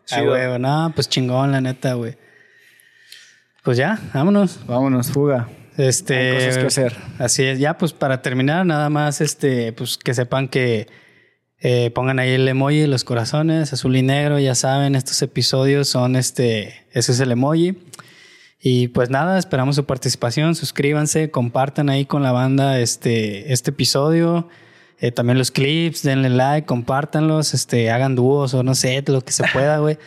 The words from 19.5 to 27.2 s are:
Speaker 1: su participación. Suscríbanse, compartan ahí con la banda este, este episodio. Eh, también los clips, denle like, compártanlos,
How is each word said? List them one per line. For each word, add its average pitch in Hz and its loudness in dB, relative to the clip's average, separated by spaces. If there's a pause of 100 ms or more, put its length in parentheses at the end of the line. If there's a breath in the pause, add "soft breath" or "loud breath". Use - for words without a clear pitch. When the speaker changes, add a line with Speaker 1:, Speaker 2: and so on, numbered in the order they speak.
Speaker 1:
su 143 0
participación. 139 -2
Suscríbanse, 151 -2
compartan 135 0
ahí 139 0
con 143 0
la 127 2
banda 135 2
este, 113 -2
este 127 0
episodio. 165 0 (520 loud breath)
Eh, 123 0
también 123 2
los 127 0
clips, 156 0
denle 135 2
like, 135 2
compártanlos, 151 0